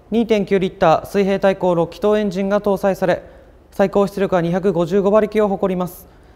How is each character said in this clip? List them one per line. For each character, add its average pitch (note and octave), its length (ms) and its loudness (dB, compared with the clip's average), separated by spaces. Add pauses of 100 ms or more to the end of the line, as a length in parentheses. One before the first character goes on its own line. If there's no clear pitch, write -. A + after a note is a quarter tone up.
(120)
二 A3 160 2
点 G#3 180 2
九 G3 140 2
リ F#3 100 -2
ッ - 80 -18
タ D#3+ 260 4
ー - 40 -14
水 G3 180 0
平 G3 160 -2
対 F#3+ 160 2
向 F3+ 180 0
六 E3+ 140 0
気 - 100 -18
筒 G#3 180 2
エ G#3+ 60 0
ン G#3 60 -2
ジ F3+ 120 -6
ン G3 60 -2
が G3+ 140 0
搭 G3+ 160 0
載 F#3+ 180 0
さ F#3+ 100 -4
れ、 F3 160 0 (500)
最 G3 180 0
高 G3+ 180 2
出 F#3+ 140 -8
力 F#3+ 140 0
は F3 60 2
二 E3+ 120 -2
百 F#3 180 0
五 E3+ 140 0
十 F#3+ 160 0
五 G3+ 80 2
馬 G#3+ 100 4
力 G#3+ 220 0
を G#3 80 2
誇 F#3+ 260 -2
り - 20 -4
ま F3+ 120 -4
す。 - 180 -20 (280)